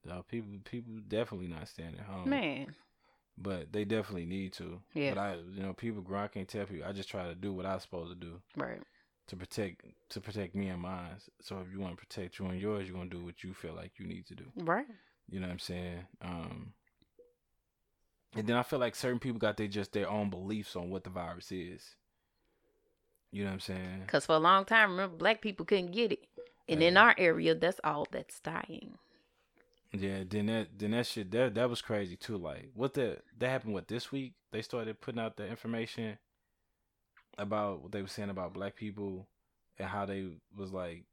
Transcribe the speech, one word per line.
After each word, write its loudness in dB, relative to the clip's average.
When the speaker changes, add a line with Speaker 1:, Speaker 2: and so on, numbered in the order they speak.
Speaker 1:
no, -8
people, -8
people -8
definitely 0
not -8
staying -10
at -10
home. -4
Speaker 2:
Man. 0
Speaker 1:
But -4
they 2
definitely 0
need -4
to. -10
Speaker 2:
Yeah. 2
Speaker 1:
But 0
I, 0
you -10
know, -4
people -6
grow, -4
I -4
can't -8
tell -4
people. -8
I -6
just -6
try -4
to -6
do -4
what -4
I'm -2
supposed -8
to -10
do. -12
Speaker 2:
Right. -4
Speaker 1:
To -12
protect, -6
to -8
protect -6
me 0
and -4
mine. -6
So -8
if -10
you -8
wanna -4
protect -10
you -2
and -2
yours, 0
you're -8
gonna -6
do -8
what -12
you -8
feel -10
like -12
you -10
need -8
to -16
do. -14
Speaker 2:
Right. 2
Speaker 1:
You -4
know -4
what -4
I'm -8
saying? -6
Um, -8
and 0
then 4
I 4
feel 0
like 2
certain 0
people -2
got 4
they, 0
just -2
their 2
own 2
beliefs -4
on -2
what -4
the -8
virus -6
is. -8
You -4
know 0
what -2
I'm -6
saying? -6
Speaker 2:
'Cause 4
for 6
a 8
long 10
time, 8
remember, 0
black 4
people -4
couldn't 4
get 4
it. -4
And 6
in 10
Speaker 1:
Yeah. 12
Speaker 2:
our 12
area, 8
that's 2
all 2
that's -8
dying. -8
Speaker 1:
Yeah, 0
then 2
that, 0
then 2
that 2
shit, -4
that, 4
that 4
was -2
crazy -2
too. -4
Like, -6
what 0
the, 0
that 2
happened, 0
what, -4
this -4
week? -4
They -2
started -4
putting -4
out -2
the -6
information -4
about 0
what -12
they -4
were -6
saying -4
about -4
black -4
people -6
and -4
how -2
they -4
was -8
like -6